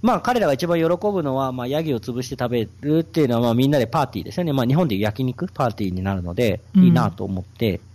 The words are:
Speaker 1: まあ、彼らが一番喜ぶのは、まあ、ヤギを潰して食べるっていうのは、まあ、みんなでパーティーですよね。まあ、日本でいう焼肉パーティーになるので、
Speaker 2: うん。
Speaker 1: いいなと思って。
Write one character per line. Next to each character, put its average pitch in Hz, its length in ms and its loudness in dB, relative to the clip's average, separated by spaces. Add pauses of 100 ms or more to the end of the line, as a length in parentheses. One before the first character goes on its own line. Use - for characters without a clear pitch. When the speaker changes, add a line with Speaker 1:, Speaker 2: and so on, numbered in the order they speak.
Speaker 1:
ま 226 120 4
あ、 165 40 -2
彼 240 180 0
ら 202 80 2
が 143 60 4
一 139 140 -2
番 170 120 2
喜 160 60 2
ぶ 180 380 0
の 135 120 -2
は、 131 160 -2
ま 127 140 -6
あ、 - 20 -6
ヤ 143 160 -2
ギ 156 120 -2
を 117 40 -2
潰 120 220 -6
し 123 80 -6
て 135 100 -8
食 123 120 -2
べ 113 180 -2 (140)
る 151 160 2
っ 165 60 0
て 160 180 0
い - 20 6
う 127 40 2
の 120 80 2
は、 117 40 2
ま 120 80 2
あ、 113 60 2
み 131 120 4
ん 139 40 4
な 147 80 4
で 113 80 2
パ 151 160 0
ー 160 60 0
テ - 100 -8
ィ 82 40 -6
ー - 40 -8
で - 60 -12
す - 60 -6
よ 180 60 -2
ね。 156 80 -2
ま 135 120 0
あ、 - 20 0
日 127 80 2
本 175 120 2
で 107 100 -2
い - 20 -2
う - 20 -2
焼 107 240 -2
肉 120 240 -6
パ 131 200 -2
ー 110 40 -2
テ 104 120 -6
ィ 95 40 -2
ー 90 60 -4
に 92 80 -4
な 98 120 -2
る 92 80 -4
の 85 120 -6
で、 110 260 0 (160)
Speaker 2:
う 190 40 8
ん。 180 40 8
Speaker 1:
い 180 40 8
い 170 40 6
な 120 180 2
と 92 140 -10
思 95 160 -4
っ - 20 -8
て。 101 380 -4 (140)